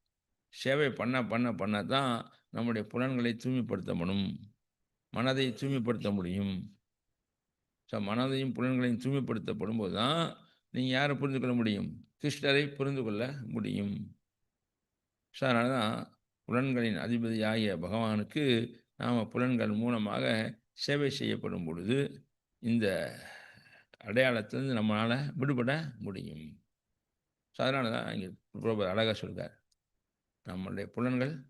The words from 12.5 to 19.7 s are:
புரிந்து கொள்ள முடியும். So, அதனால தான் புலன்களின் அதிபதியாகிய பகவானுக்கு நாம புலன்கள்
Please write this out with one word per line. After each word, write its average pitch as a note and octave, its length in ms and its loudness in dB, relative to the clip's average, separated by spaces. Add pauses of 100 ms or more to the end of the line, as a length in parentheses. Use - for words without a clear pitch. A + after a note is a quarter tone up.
புரிந்து C#3 280 0
கொள்ள A2+ 440 -2
முடியும். G2+ 720 -2 (1160)
So, C3+ 140 0
அதனால A#2+ 200 4
தான் A#2 520 -2 (260)
புலன்களின் A#2+ 500 2
அதிபதியாகிய A2 800 0
பகவானுக்கு A2+ 960 0 (220)
நாம A#2 320 0
புலன்கள் A#2+ 440 2